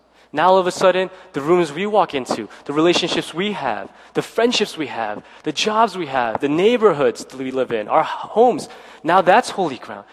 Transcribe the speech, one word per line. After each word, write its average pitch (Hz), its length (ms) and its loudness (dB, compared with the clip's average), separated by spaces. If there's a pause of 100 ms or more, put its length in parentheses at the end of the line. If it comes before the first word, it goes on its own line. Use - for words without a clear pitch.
(340)
Now 160 160 4
all 190 80 6
of 180 100 2
a 180 40 -2
sudden, 185 380 2 (240)
the 143 80 -4
rooms 165 300 2
we 170 140 -6
walk 208 280 0
into, 120 340 -6 (180)
the 143 80 -8
relationships 165 600 0
we 202 200 -4
have, 120 380 -6 (220)
the - 80 -4
friendships - 560 -2
we 151 100 -6
have, 110 380 -8 (180)
the 156 80 -4
jobs 214 460 0
we 175 80 -6
have, 123 340 -2
the 143 100 0
neighborhoods 170 760 2
that - 120 -18
we 131 140 -8
live 127 200 -2
in, 107 160 -4
our 160 160 2
homes, - 680 0 (340)
now 175 180 4
that's 185 280 4
holy 156 280 -4
ground. 101 360 -14